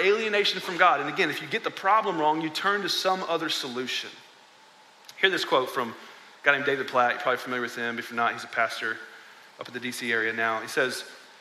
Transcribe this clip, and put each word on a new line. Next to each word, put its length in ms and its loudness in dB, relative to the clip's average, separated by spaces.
alienation 560 2
from 160 -6
God. 260 6
And 80 -4
again, 200 2
if 100 -4
you 80 -10
get 160 -2
the 60 -2
problem 480 2
wrong, 240 4
you 80 -2
turn 320 0
to 80 -2
some 400 0
other 200 0
solution. 600 -4
Hear 80 4
this 160 -2
quote 240 2
from 200 -4
a 40 -12
guy 100 4
named 120 0
David 220 0
Platt. 240 2
You're 100 -4
probably 160 0
familiar 240 -4
with 140 -6
him. 240 -6
If 100 -8
you're 80 -8
not, 160 0
he's 100 -10
a 40 -14
pastor 500 -2
up 80 -10
at 60 -16
the 60 -6
D 120 -6
C 200 -4
area 220 0
now. 280 -2
He 60 -10
says, 360 -2